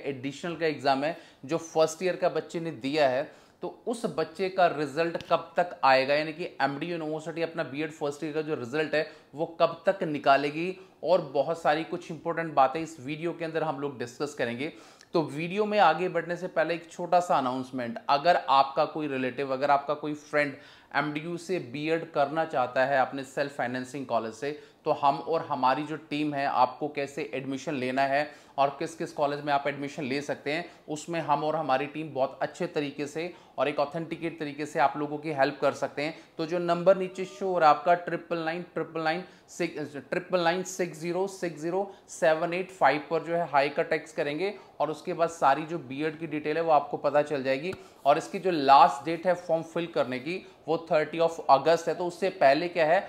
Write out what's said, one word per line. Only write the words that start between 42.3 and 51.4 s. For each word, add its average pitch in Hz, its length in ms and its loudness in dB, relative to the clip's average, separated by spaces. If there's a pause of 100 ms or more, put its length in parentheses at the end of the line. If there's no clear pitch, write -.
एट 180 180 -6
फ़ाइव 147 380 4
पर 165 140 0
जो 165 120 -2
है 170 140 -2
हाई 143 200 4
का 156 140 0
टेक्स्ट 156 320 -4
करेंगे 160 380 -2 (260)
और 147 120 0
उसके 156 220 -8
बाद 165 160 2
सारी 156 360 2
जो 165 140 -6
बीएड 147 400 -4
की 165 80 -6
डिटेल 151 300 -2
है 170 60 0
वो 165 80 2
आपको 151 260 4
पता 147 240 4
चल 147 220 -2
जाएगी। 139 300 0 (320)
और 147 120 8
इसकी 160 220 -6
जो 180 120 0
लास्ट 147 540 8
डेट 165 220 -4
है 180 100 4
फॉर्म 165 260 -2
फिल 170 240 -4
करने 127 320 -2
की 170 220 -6 (260)
वो 160 100 2 (140)
थर्टी 156 280 2
of 165 200 2 (100)